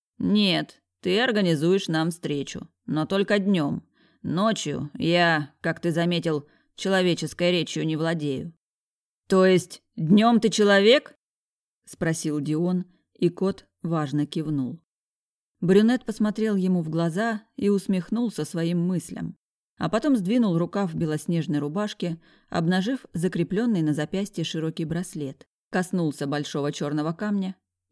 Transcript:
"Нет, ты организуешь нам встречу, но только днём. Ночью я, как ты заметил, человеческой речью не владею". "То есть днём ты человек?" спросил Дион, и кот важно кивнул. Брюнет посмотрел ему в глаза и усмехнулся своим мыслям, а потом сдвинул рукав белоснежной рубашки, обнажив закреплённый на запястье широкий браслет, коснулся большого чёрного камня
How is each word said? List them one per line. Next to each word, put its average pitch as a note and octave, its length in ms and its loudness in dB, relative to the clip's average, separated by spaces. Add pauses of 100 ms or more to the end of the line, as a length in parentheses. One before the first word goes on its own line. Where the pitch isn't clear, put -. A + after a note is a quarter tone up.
(180)
"Нет, F#3+ 640 0 (200)
ты F#3 180 0
организуешь G3 680 2
нам D#3+ 220 0
встречу, D3 580 -8 (180)
но D3+ 200 -2
только G3+ 320 0
днём. F#3 440 0 (400)
Ночью D3+ 720 -4
я, D#3+ 640 2
как D#3+ 200 -4
ты E3+ 100 -2
заметил, E3 580 -2 (280)
человеческой F3+ 760 0
речью D#3+ 340 -2
не D#3+ 120 -2
владею". D#3 580 -4 (720)
"То F#3 180 6
есть F#3 380 2 (140)
днём G#3+ 440 6
ты A3+ 80 2
человек?" G#3 680 6 (680)
спросил E3 560 -4
Дион, E3+ 460 -2 (280)
и F3 140 2
кот F#3+ 380 -4 (160)
важно D3 440 -2
кивнул. D3 540 -4 (800)
Брюнет G#3+ 440 4
посмотрел G#3+ 520 -2
ему F#3 260 2
в D#3 60 -6
глаза E3+ 540 -2 (140)
и G3+ 120 0
усмехнулся G3 760 -2
своим E3+ 360 -2
мыслям, E3+ 560 -4 (420)
а - 100 -4
потом B3 280 2
сдвинул G3+ 420 2
рукав F3 360 -2
белоснежной D#3 640 -2
рубашки, E3 640 -6 (280)
обнажив F#3 640 -2
закреплённый F3+ 680 -2
на D3+ 120 2
запястье E3+ 500 -4
широкий D#3+ 400 -6
браслет, D3+ 600 -8 (240)
коснулся F3 560 -2
большого D3 460 -2
чёрного D3+ 400 -4
камня G3 440 -4 (360)